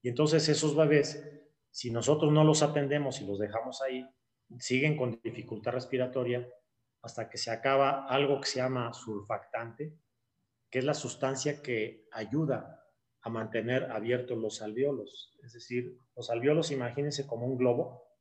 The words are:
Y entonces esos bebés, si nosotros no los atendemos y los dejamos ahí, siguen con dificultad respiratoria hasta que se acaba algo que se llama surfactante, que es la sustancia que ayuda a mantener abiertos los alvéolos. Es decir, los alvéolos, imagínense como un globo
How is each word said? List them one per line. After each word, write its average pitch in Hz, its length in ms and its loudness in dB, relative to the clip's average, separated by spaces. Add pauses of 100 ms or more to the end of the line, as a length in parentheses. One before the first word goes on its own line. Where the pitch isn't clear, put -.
Y 127 80 -2
entonces 151 380 4
esos 151 280 2
bebés, 151 460 4 (480)
si - 220 -8
nosotros 147 400 4
no 156 120 8
los 156 200 8
atendemos 143 580 0
y 98 60 -8
los 101 120 -4
dejamos 113 420 -4
ahí, 127 260 -6 (520)
siguen 143 360 2
con 123 260 -2
dificultad 110 520 -6
respiratoria 123 760 -2 (540)
hasta 110 280 -10
que - 80 -12
se 113 140 -6
acaba 135 540 2
algo 135 340 2
que - 80 -6
se 131 120 -2
llama 127 340 -2
surfactante, 113 1040 -8 (720)
que 127 100 -2
es 127 60 0
la 147 80 2
sustancia 135 680 -4
que 113 500 -4
ayuda 120 760 -2 (380)
a 117 60 -6
mantener 113 640 -2
abiertos 120 460 -2
los 110 240 -6
alvéolos. 117 840 -4
Es 117 100 -20
decir, 123 440 -6 (180)
los 120 140 -10
alvéolos, 147 420 2
imagínense 135 560 -4
como 117 200 -4
un 131 100 -2
globo 127 500 0 (140)